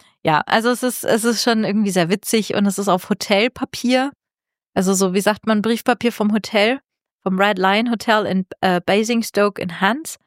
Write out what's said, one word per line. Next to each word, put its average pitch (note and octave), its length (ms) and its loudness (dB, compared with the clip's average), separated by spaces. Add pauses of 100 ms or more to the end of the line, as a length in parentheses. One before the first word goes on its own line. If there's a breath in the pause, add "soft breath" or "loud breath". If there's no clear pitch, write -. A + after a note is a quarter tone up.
(220 soft breath)
Ja, D#3 240 2
also A3+ 220 0
es B3 140 -2
ist, B3+ 220 -4
es A3 200 2
ist A#3 180 0
schon A3 220 0
irgendwie G3+ 280 0
sehr F3 180 2
witzig G3 440 -2
und G3+ 120 2
es G3 120 0
ist G3+ 100 -2
auf F#3 200 0
Hotelpapier, B3+ 1040 -2 (600)
also F#3+ 180 2
so, F#3 220 0
wie G3+ 80 0
sagt G#3 240 -2
man, G#3+ 160 2
Briefpapier A#3 500 0
vom G#3 200 -2
Hotel, A3 480 0 (420)
vom F#3 180 -2
Red G3+ 180 2
Lion G3+ 320 2
Hotel A3 360 0
in, F#3+ 200 -2 (140)
äh, F3+ 240 0
Basingstoke G#3+ 800 0
in E3+ 180 -8
Hants A#3+ 360 -2 (100)